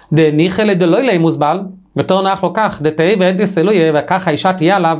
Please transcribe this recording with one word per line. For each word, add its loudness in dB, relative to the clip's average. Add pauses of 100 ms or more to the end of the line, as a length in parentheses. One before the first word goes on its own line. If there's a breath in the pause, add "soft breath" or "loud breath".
(140 loud breath)
דניחא 2
ליה 2
דלא 2
לאימוס 2
בעל, 0 (340)
יותר 0
נוח -2
לו -4
כך, -4
דתהי 0
ואין 2
תסלויה, 0
וכך -2
האישה 0
תהיה 0
עליו, 0